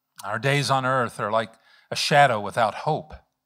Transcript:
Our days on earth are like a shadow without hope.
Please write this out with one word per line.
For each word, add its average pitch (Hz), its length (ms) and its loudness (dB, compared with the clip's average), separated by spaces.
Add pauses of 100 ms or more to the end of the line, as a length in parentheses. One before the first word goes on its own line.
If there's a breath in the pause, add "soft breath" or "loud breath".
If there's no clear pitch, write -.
(220)
Our 104 160 -6
days 135 320 -2
on 131 140 0
earth 127 340 -2
are 107 140 -4
like 110 180 0 (400 soft breath)
a - 60 -6
shadow 139 440 4
without 101 440 -2
hope. 151 300 -4 (320)